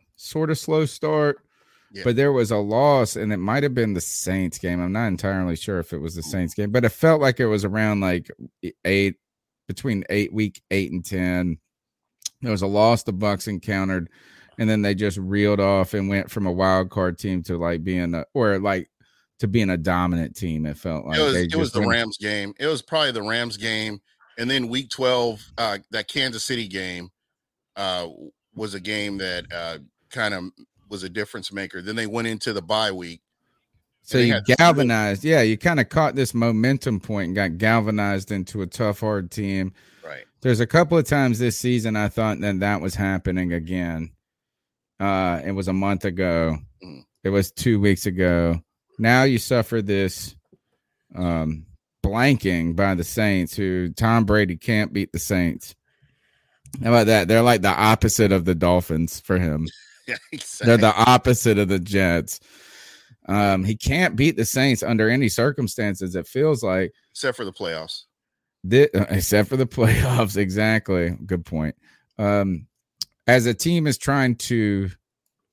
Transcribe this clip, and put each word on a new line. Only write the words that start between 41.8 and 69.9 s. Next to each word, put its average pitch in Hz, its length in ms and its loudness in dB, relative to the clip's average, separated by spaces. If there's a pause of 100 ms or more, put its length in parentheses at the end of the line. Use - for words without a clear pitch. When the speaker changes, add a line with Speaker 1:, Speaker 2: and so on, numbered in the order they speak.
Speaker 1:
I 104 100 0
thought 110 320 -2
that 98 220 -2
that 101 180 0
was 90 160 -6
happening 92 560 -2
again. 85 600 -4 (840)
Uh, 95 480 0
it 95 60 -4
was 95 160 -4
a 92 60 -2
month 98 320 0
ago. 85 520 0 (240)
Speaker 2:
Mm. 73 220 -20 (220)
Speaker 1:
It 95 40 0
was 98 220 2
two 110 300 2
weeks 101 240 4
ago. 87 560 2 (360)
Now 120 260 4
you 131 160 4
suffer 117 420 0
this, 98 560 -2 (800)
um, 80 500 -2 (360)
blanking 98 760 2
by 98 180 2
the 85 80 -2
Saints, 98 500 0
who 92 360 -2
Tom 113 340 2
Brady 101 320 2
can't 107 380 -2
beat 98 180 -4
the 85 80 -6
Saints. - 560 -2 (1080)
How 117 100 2
about 117 160 6
that? 104 200 4
They're 113 140 6
like 117 200 6
the 98 160 2
opposite 107 540 4
of 92 140 2
the 90 100 2
Dolphins 85 640 0
for 92 200 -2
him. 80 340 -2
Speaker 2:
<laughs> - 40 -20 (300)
Yeah, 120 100 -6 (140)
exactly. - 360 -4
Speaker 1:
They're 110 240 8
the - 40 2
opposite 120 640 4
of 101 100 2
the 95 120 2
Jets. 90 600 0 (880)
Um, 98 360 2
he 107 120 -2
can't 160 400 0
beat 143 220 2
the 113 80 0
Saints 131 380 2
under 110 260 2
any 127 200 2
circumstances, 104 840 -2
it 87 120 -6
feels 139 340 0
like. 92 320 0 (160)
Speaker 2:
Except 131 260 -4
for 123 80 -8
the 95 80 -8
playoffs. 80 520 -8 (680)
Speaker 1:
Thi-, 135 240 6
uh, 98 160 2
except 101 400 2
for 131 80 -2
the 131 80 2
<laughs> - 0 -
playoffs, 117 720 2